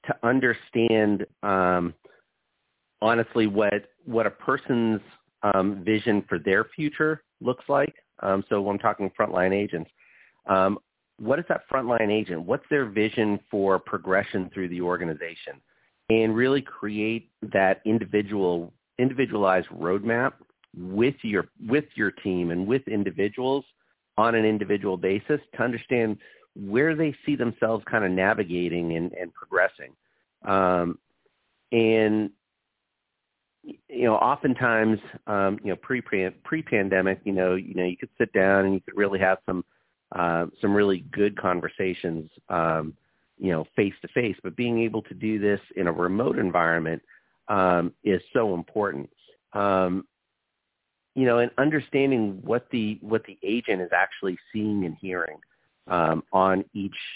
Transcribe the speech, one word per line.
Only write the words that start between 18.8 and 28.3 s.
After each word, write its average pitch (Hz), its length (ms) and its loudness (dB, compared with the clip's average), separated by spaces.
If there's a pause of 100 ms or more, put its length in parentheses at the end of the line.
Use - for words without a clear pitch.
individualized 110 680 2
roadmap 101 680 -2 (420)
with 101 460 -2
your, 101 240 -2 (200)
with 147 280 0
your 104 160 -2
team 87 400 -2
and 90 160 -2
with 135 220 -2
individuals 127 760 -2 (540)
on 113 160 2
an 113 100 4
individual 104 520 0
basis 98 440 -2 (160)
to - 60 -4
understand 117 560 -2 (360)
where 113 400 0
they 151 200 -2 (120)
see 147 100 0
themselves 113 540 -2
kind 110 140 2
of 92 60 0
navigating 87 840 0